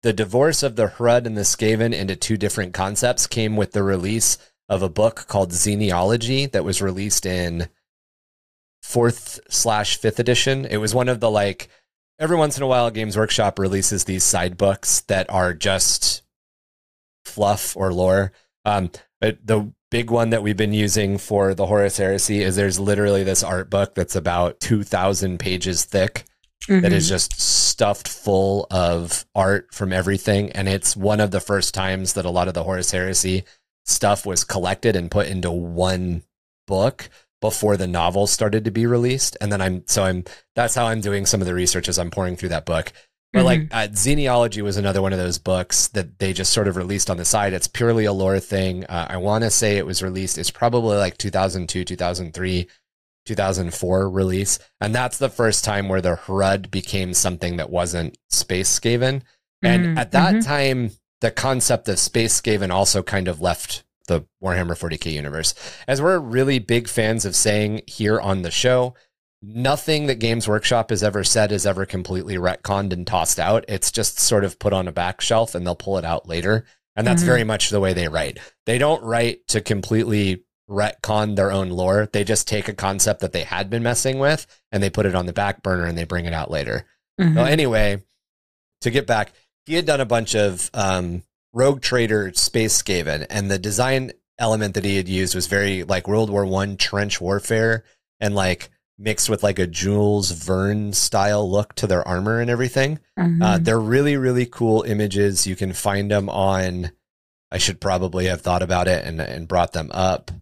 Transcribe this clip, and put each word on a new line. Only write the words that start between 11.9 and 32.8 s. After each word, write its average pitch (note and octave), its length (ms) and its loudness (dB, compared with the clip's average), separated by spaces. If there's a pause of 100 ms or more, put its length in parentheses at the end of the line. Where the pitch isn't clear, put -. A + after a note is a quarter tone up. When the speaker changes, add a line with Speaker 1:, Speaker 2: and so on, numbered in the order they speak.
Speaker 1:
every D#3+ 180 0
once D3+ 200 2
in C3+ 60 -4
a C#3 40 0
while, B2 240 4
Games G#2+ 260 -4
Workshop G#2+ 420 0
releases G2 460 0
these F#2 200 -2
side F2+ 320 0
books - 460 2
that F#2+ 280 -2
are F2+ 240 2
just - 680 0 (1000)
fluff G#2 520 -2
or F#2+ 160 0
lore. F#2 400 4 (320)
Um, G2+ 260 0 (300)
but A2 260 -2
the G#2+ 260 0 (180)
big A#2 200 -2
one A#2 200 2
that A2+ 120 2
we've G#2 140 0
been G#2 160 0
using G2+ 460 0
for G2 360 0
the F#2 120 0
Horus G2+ 320 2
Heresy G2+ 440 0
is F#2+ 140 0
there's G2 240 2
literally G2+ 440 2
this F#2 180 2
art F#2 280 -4
book G2 240 0
that's F#2+ 220 -2
about F2 440 0
two G#2+ 220 0
thousand F#2+ 560 -2
pages F#2 460 -2
thick G2 400 0 (440)
that F#3+ 240 4
is D#3+ 120 4
Speaker 2:
Mm-hmm. E3 100 0
Speaker 1:
just - 260 -2
stuffed - 680 2
full G2 640 0
of F2 640 0
art G2 400 2
from F#2+ 180 -4
everything. G2 600 0
And G2 140 -4
it's G2 300 0
one G#2 240 2
of G#2 100 2
the F#2 100 0
first G2 340 -2
times F#2+ 400 -2
that F#2 100 -4
a F2 60 -2
lot F2+ 180 2
of F2+ 60 -6
the E2+ 100 -2
Horus F2+ 260 -2